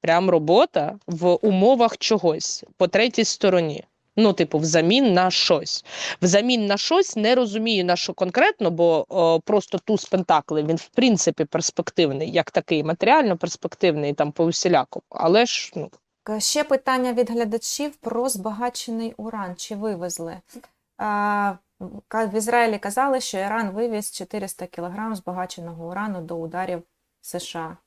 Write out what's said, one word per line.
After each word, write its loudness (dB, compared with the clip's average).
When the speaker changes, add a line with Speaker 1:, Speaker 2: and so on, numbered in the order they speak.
Speaker 1:
Прям 4
робота 2
в 2
умовах 4
чогось, 0
по 2
третій 2
стороні. 0
Ну, 6
типу, 0
взамін 4
на 4
щось. 0
Взамін 2
на 2
щось, 0
не 2
розумію, 0
на 4
що -6
конкретно, 0
бо, 2
о, 2
просто -2
туз -2
пентаклів, 0
він, 2
в -8
принципі, 2
перспективний, -2
як 0
такий, 0
матеріально 2
перспективний, -2
там, 0
по 0
усілякому. 0
Але 4
ж, -6
ну. -10
Speaker 2:
К-, -8
ще -2
питання 0
від 0
глядачів -4
про -4
збагачений -6
уран. -10
Чи -12
вивезли? -8
А, -2
ка-, -2
в -6
Ізраїлі 0
казали, 0
що -8
Іран -4
вивіз -4
чотириста -10
кілограм -8
збагаченого -10
урану -6
до -10
ударів -6
С -10
Ш -10
А. -10